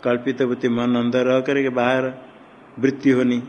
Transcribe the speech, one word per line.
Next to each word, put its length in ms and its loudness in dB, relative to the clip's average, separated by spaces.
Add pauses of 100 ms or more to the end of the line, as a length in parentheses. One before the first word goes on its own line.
कल्पित 380 -2
वृत्ति 260 -2
मन 280 0
अंदर 300 0
रह 140 2
करके 280 0
बाहर 460 0 (640)
वृत्ति 320 2
होनी 380 2